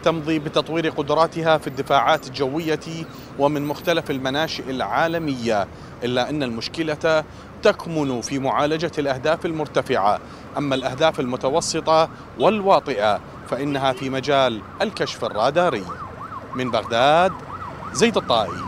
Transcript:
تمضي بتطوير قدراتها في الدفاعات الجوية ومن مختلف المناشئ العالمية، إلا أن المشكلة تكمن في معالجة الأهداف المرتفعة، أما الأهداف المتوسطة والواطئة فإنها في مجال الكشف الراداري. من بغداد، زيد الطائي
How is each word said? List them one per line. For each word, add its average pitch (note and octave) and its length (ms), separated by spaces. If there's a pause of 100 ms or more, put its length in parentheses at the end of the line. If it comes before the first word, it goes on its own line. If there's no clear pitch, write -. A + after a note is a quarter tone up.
تمضي D#3+ 340
بتطوير D#3 500
قدراتها D#3 680
في - 80
الدفاعات C#3 600
الجوية C#3+ 540 (580)
ومن C#3+ 240
مختلف D#3 480
المناشئ C3+ 600
العالمية، B2 960 (380)
إلا B2 260
أن D3 120
المشكلة D3+ 840 (380)
تكمن D3+ 580
في C#3 180
معالجة D3 600
الأهداف C#3 480
المرتفعة، B2+ 760 (380)
أما C#3 160
الأهداف C3 460
المتوسطة D3+ 880 (300)
والواطئة C#3+ 840 (300)
فإنها C3+ 420
في C3 180
مجال C3+ 500 (220)
الكشف F3 420
الراداري. B2+ 600 (680)
من B2+ 160
بغداد، B2 640 (600)
زيد - 240
الطائي F#2+ 500